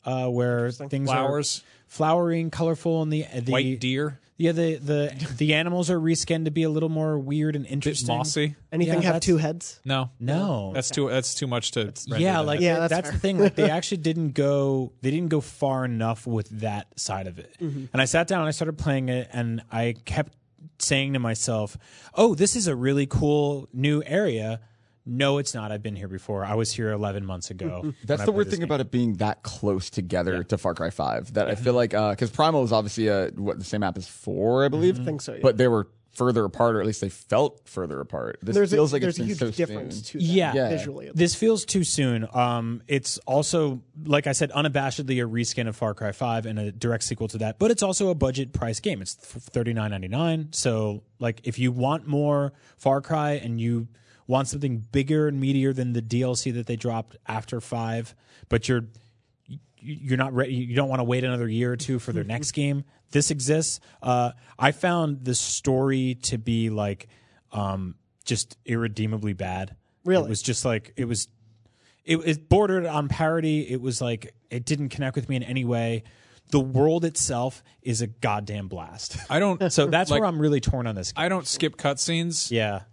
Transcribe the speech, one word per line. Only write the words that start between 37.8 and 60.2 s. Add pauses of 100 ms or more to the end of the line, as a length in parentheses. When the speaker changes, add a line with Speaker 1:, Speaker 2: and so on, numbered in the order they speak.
Speaker 4:
apart.
This
Speaker 2:
There's
a,
Speaker 4:
feels
like
Speaker 2:
there's
Speaker 4:
it's
Speaker 2:
a
Speaker 4:
been (200)
Speaker 2:
huge
Speaker 4:
so
Speaker 2:
difference
Speaker 4:
soon.
Speaker 2:
to
that
Speaker 1:
Yeah.
Speaker 4:
Yeah.
Speaker 2:
visually.
Speaker 1:
This
feels
too
soon.
Um,
it's
also, (220)
like
I
said,
unabashedly
a
reskin
of
Far
Cry
five
and
a
direct
sequel
to
that,
but
it's
also
a
budget
price
game.
It's
th-,
thirty-nine
ninety-nine.
So, (160)
like,
if
you
want
more (240)
Far
Cry
and
you (400)
want
something (140)
bigger
and
meatier
than
the
D
L
C
that
they
dropped (100)
after
five, (340)
but
you're, (640)
y-, (200)
you're
not